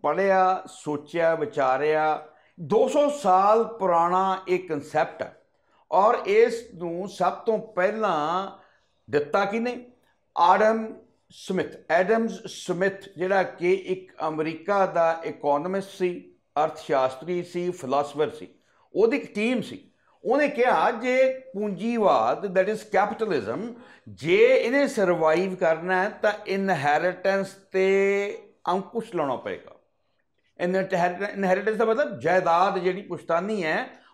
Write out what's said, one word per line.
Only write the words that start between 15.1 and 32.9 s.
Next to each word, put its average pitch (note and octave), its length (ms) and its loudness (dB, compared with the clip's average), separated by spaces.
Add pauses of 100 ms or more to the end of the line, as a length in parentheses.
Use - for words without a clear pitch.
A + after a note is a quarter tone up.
ਇਕੋਨੋਮਿਸਟ F3 680 -2
ਸੀ, F3+ 440 -6 (300)
ਅਰਥਸ਼ਾਸਤਰੀ D#3 760 -2
ਸੀ, F3 280 -6
ਫਿਲਾਸਫਰ C#3+ 600 -2
ਸੀ, - 180 -14 (460)
ਉਹਦੀ A3+ 220 2
ਇੱਕ - 180 -10
ਟੀਮ A3+ 260 0
ਸੀ। - 300 -14 (340)
ਉਹਨੇ C#4 240 2
ਕਿਹਾ, A3 420 2
"ਜੇ B3+ 500 0 (140)
ਪੂੰਜੀਵਾਦ, F#3 1040 0
that F#3+ 120 2
is G#3+ 80 -4
capitalism, G#3 1000 -2 (280)
ਜੇ C3+ 280 0
ਇਹਨੇ B3+ 520 4
ਸਰਵਾਈਵ F3 680 2
ਕਰਨਾ F3+ 480 0
ਹੈ, G3+ 60 0
ਤਾਂ G#3 240 0 (140)
ਇਨਹੈਰੀਟੈਂਸ F3+ 1040 0
ਤੇ G3 840 0 (300)
ਅੰਕੁਸ਼ F#3+ 460 -4
ਲਾਉਣਾ C#3+ 220 -2
ਪਏਗਾ।" - 400 -10 (840)
ਇਨਹੈਰੀਟ-, F#3 720 -2
ਇਨਹੈਰੀਟੈਂਸ G3 440 0
ਦਾ A3+ 80 0
ਮਤਲਬ A3 360 0
ਜਾਇਦਾਦ F3 580 2
ਜਿਹੜੀ F3+ 240 -2